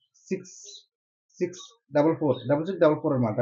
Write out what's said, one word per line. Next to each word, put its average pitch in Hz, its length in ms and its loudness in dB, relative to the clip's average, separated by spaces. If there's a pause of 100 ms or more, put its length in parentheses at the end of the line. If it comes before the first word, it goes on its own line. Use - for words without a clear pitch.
(280)
సిక్స్ - 280 -8 (840)
సిక్స్ 180 240 -6 (300)
డబల్ 147 240 4
ఫోర్, 143 200 0 (100)
డబల్ 147 200 0
సిక్స్ 185 160 -6
డబల్ 151 180 4
ఫోర్ 151 140 0
అనమాట. 113 260 0